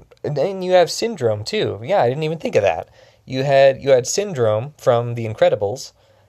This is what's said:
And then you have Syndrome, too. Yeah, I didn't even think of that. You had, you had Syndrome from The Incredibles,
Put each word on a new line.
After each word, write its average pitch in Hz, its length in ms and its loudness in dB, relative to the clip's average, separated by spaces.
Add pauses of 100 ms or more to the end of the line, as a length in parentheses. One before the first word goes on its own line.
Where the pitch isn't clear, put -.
(240)
And 147 140 -4
then 190 240 -4
you 180 120 -2
have 175 180 4
Syndrome, 123 520 -4
too. 113 400 -4
Yeah, 175 180 0
I 120 80 2
didn't 147 140 -4
even 160 140 -4
think 202 180 -4
of 107 80 4
that. 85 260 -2 (360)
You 131 180 -4
had, 135 380 4
you 139 100 2
had 123 160 4
Syndrome 135 720 -2
from 120 380 0
The 117 100 -6
Incredibles, 110 680 -2 (360)